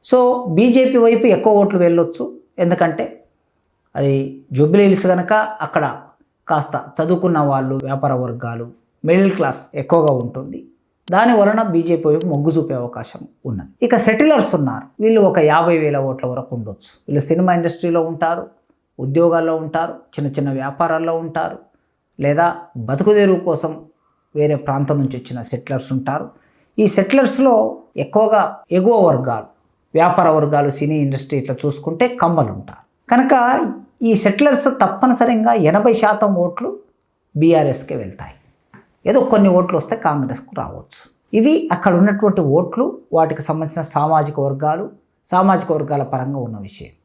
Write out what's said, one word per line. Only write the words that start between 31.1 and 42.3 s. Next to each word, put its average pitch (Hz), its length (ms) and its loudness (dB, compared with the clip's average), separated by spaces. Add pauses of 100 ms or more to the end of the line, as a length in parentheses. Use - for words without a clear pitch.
ఇట్లా 131 220 -6
చూసుకుంటే 160 420 -2 (160)
కమ్మలు 160 360 2
ఉంటారు. - 260 -18 (280)
కనుక 262 220 4 (760)
ఈ - 20 4 (140)
సెటిలర్స్ 254 420 2 (160)
తప్పనిసరిగా 233 720 0 (160)
ఎనభై 208 240 2 (100)
శాతం 208 280 2 (120)
ఓట్లు 180 260 -6 (720)
బీఆర్ఎస్కే 151 640 2
వెళ్తాయి. - 320 -18 (760)
ఏదో 247 100 4 (140)
కొన్ని 202 240 6
ఓట్లు 180 240 0
వస్తే - 140 -6 (120)
కాంగ్రెస్కు 135 540 -4
రావచ్చు. - 400 -14 (380)
ఇవి 269 140 4 (220)
అక్కడ 180 240 2
ఉన్నటువంటి 202 420 2 (160)